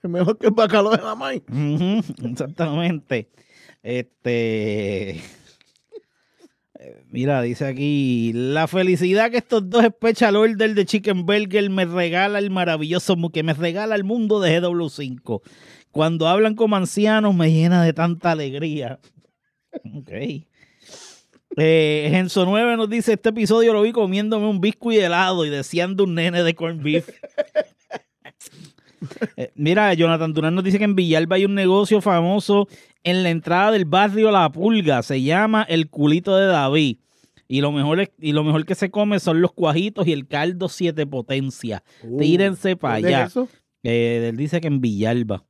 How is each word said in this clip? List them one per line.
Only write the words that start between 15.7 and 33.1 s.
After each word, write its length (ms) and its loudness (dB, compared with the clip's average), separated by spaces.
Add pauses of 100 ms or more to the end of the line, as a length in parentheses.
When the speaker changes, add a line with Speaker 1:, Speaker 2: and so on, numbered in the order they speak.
Speaker 2:
Cuando 380 0
hablan 260 2
como 220 2
ancianos 580 2
me 160 4
llena 320 4
de 80 4
tanta 400 -2
alegría". 680 -6 (960)
Ok. 180 -16 (1500)
Eh, 520 2
Genso 360 2
nueve 320 2
nos 120 -2
dice, 240 0
"Este 160 0
episodio 440 2
lo 80 4
vi 100 2
comiéndome 560 0
un 140 0
biscuit 400 0
helado 440 0
y 40 -4
deseando 560 -2
un 100 -4
nene 280 0
de 120 2
corned 260 -8
beef". 280 -2
<laughs> 100 -20 (2250)
Eh, 180 -10
mira, 380 2
Jonathan 400 0
Durán 220 -2
nos 100 -2
dice 120 2
que 60 0
en 100 2
Villalba 440 2
hay 80 2
un 100 0
negocio 460 2
famoso 640 2 (380)
en 180 0